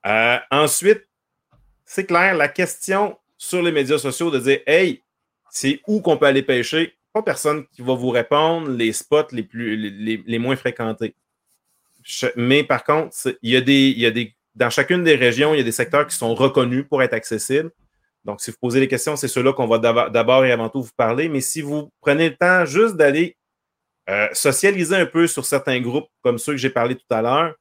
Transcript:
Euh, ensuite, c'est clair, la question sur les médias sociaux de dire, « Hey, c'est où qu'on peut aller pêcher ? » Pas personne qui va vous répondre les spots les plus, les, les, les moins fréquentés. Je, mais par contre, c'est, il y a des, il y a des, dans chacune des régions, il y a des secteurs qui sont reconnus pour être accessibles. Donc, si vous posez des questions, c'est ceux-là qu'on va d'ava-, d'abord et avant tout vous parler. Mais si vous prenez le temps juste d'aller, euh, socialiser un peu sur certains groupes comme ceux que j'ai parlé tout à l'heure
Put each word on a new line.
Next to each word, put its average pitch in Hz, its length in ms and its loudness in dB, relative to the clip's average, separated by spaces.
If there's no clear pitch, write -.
Euh, 113 320 2
ensuite, 151 560 2
c'est 190 200 -6
clair, 180 300 2
la 147 120 2
question 185 680 -4
sur - 240 -4
les 170 100 0
médias 147 260 0
sociaux 143 340 -4
de 135 80 0
dire, « 135 260 2
Hey, 170 380 2
c'est 139 360 -4
où 214 140 0
qu'on 156 160 2
peut 147 80 2
aller 135 180 4
pêcher ? » 139 520 -2
Pas 214 100 -2
personne 151 440 -2
qui - 140 -20
va 127 120 0
vous 127 160 -2
répondre 151 600 0
les 113 240 0
spots 151 380 0
les 117 120 -6
plus, 113 320 -6
les, 107 140 -6
les, 107 360 -6
les 117 140 -4
moins 127 160 -2
fréquentés. 113 600 -6
Je, - 320 -6
mais 127 280 2
par 131 200 -2
contre, 156 300 -2
c'est, - 280 -6
il 113 100 -4
y 127 60 4
a 131 40 2
des, 135 280 4
il 117 100 -4
y 117 60 0
a 113 60 2
des, 113 240 -6
dans 120 140 0
chacune 175 340 0
des 160 120 6
régions, 127 380 2
il 151 40 2
y 135 40 0
a - 20 0
des 117 80 -2
secteurs 143 360 -2
qui - 80 -8
sont 113 200 -2
reconnus 131 520 0
pour 135 140 0
être 123 120 0
accessibles. 131 580 -4
Donc, 104 160 -10
si 117 100 -10
vous - 80 -16
posez 123 200 0
des 135 80 4
questions, 135 280 -4
c'est 135 140 -6
ceux-là 131 240 0
qu'on 131 140 -2
va 113 120 2
d'ava-, 117 300 2
d'abord 117 360 4
et 127 60 2
avant 113 180 -2
tout 135 140 -6
vous 113 140 -14
parler. 123 320 0
Mais 139 120 -4
si 160 200 -6
vous 147 300 -8
prenez 151 280 2
le 135 60 -8
temps 180 300 2
juste 190 320 0
d'aller, 156 400 2
euh, 104 240 0
socialiser 180 640 0
un 185 100 2
peu 165 220 0
sur 139 180 -6
certains 131 340 -2
groupes 123 300 -4
comme 120 160 0
ceux 147 160 -6
que 139 40 -4
j'ai 131 120 -2
parlé 127 260 -2
tout - 140 -20
à 110 120 -2
l'heure 147 400 0